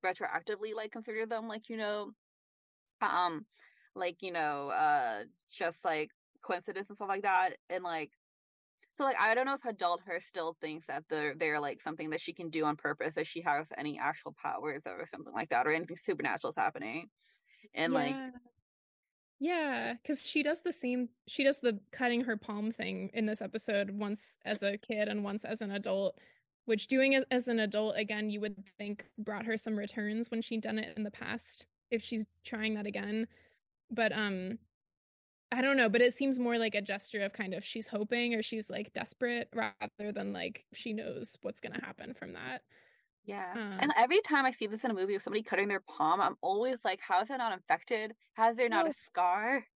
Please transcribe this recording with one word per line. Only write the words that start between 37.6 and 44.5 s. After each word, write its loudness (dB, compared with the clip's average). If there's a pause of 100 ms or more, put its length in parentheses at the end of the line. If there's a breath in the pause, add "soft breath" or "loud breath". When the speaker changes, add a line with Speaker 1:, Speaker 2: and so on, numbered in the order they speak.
Speaker 2:
she's -6
hoping 2
or 2
she's, -4
like, -6
desperate -2
rather -4
than, -4
like, -6
she -6
knows -8
what's -6
gonna -8
happen -12
from -12
that. -8 (600 soft breath)
Speaker 1:
Yeah. -8
Speaker 2:
Um, -6
Speaker 1:
And 2
every 8
time 4
I 4